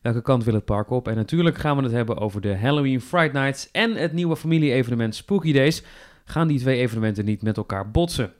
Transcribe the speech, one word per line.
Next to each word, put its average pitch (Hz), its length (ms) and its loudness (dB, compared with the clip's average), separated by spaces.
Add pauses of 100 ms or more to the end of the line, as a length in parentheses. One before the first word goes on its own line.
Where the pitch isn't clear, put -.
Welke 117 220 -2
kant 123 220 2
wil 113 100 2
het 104 100 0
park 104 260 -2
op? - 180 -2
En 110 80 -2
natuurlijk 165 420 0
gaan 147 180 0
we 139 60 0
het 123 100 -2
hebben 117 260 -2
over 104 220 -4
de 98 160 -2
Halloween 135 440 0
Fright 160 320 0
Nights 139 400 -2
en 226 220 0
het 156 180 -2
nieuwe 170 240 0
familie-evenement 123 800 2
Spooky 175 380 -2
Days. 139 300 4 (420)
Gaan 160 240 0
die 143 120 2
twee 127 180 2
evenementen 110 460 0
niet 104 180 -2
met 110 140 0
elkaar 101 340 -6
botsen? 156 480 -2